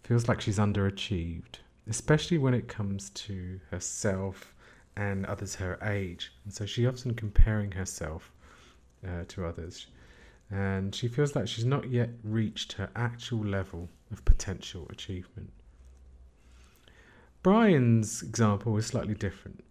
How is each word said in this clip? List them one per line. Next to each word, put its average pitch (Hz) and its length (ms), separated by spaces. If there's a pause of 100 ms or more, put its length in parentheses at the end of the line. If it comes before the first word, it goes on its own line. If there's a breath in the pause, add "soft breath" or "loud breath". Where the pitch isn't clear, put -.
feels 117 240
like - 140
she's 104 180
underachieved, 98 1000 (260)
especially 156 520
when 131 160
it 117 120
comes 98 440
to 92 500 (100)
herself 95 800 (440 loud breath)
and 98 300
others 101 280
her 92 300
age. 98 480 (120)
And 101 80
so 104 140
she's 120 220
often 123 260
comparing 107 560
herself, 92 640 (760 loud breath)
uh, 87 220
to 90 180
others. 82 400 (640 loud breath)
And 98 440
she 120 140
feels 143 280
like - 100
she's 113 200
not 135 240
yet 120 180 (160)
reached 107 500
her 98 220
actual 117 480
level 95 460 (200)
of - 140
potential - 680
achievement. 92 600 (1900 soft breath)
Brian's 143 800
example 110 560
is 110 80
slightly 104 260
different. - 580